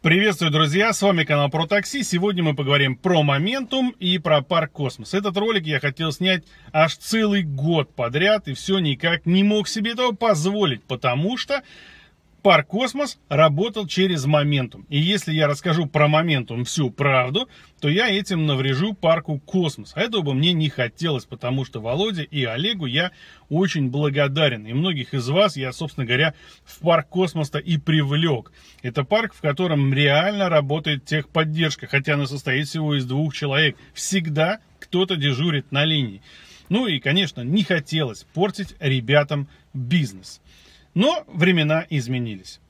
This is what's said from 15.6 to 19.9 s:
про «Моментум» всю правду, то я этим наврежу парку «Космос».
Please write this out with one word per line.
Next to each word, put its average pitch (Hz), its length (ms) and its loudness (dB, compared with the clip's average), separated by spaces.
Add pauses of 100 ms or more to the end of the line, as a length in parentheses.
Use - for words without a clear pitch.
про 147 200 2
«Моментум» 147 560 0
всю 127 280 -2
правду, 139 580 0 (320)
то 147 80 0
я 208 180 2
этим 190 380 -2
наврежу 139 480 0
парку 160 460 0
«Космос». 156 560 -4